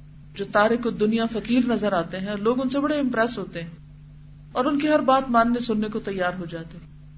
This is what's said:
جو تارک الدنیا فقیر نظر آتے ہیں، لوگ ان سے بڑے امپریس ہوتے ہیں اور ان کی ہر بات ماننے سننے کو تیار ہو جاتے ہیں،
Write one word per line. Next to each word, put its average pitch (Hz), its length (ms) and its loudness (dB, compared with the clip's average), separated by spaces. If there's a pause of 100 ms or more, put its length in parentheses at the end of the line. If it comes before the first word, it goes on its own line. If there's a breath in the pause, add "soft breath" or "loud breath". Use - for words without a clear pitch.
(340)
جو 196 180 -6
تارک 233 340 4
الدنیا 220 400 2
فقیر 233 400 0
نظر 208 260 0
آتے 180 280 -2
ہیں، 202 160 -4
لوگ 233 240 0
ان 262 80 0
سے 277 120 0
بڑے 294 180 0
امپریس 233 400 0
ہوتے 175 240 -8
ہیں 170 80 -10 (840)
اور 247 120 0
ان 294 140 2
کی 302 100 2
ہر 302 100 6
بات 269 320 2
ماننے 240 300 4
سننے 214 280 0
کو 214 100 -6
تیار 185 400 -2
ہو 175 60 -6
جاتے 165 340 -12
ہیں، - 80 -18 (300)